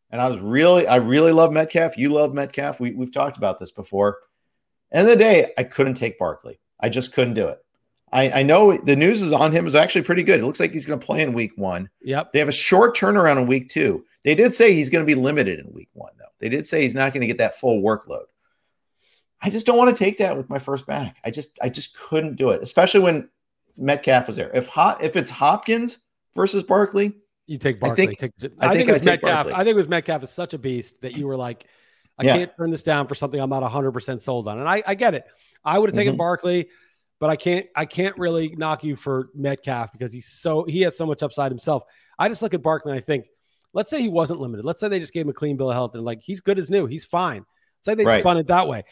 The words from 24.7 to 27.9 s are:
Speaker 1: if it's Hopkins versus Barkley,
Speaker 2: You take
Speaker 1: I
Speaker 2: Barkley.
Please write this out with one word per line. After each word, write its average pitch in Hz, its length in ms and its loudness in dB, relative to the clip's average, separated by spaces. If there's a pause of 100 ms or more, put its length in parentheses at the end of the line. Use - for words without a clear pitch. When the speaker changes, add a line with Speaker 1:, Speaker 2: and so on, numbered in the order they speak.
Speaker 1:
if 156 160 -4
it's 160 140 -2
Hopkins 208 720 -2 (360)
versus 190 280 0
Barkley, 202 500 0 (320)
Speaker 2:
You 147 140 -10
take 131 180 -2
Speaker 1:
I - 20 -20
Speaker 2:
Barkley. 120 280 0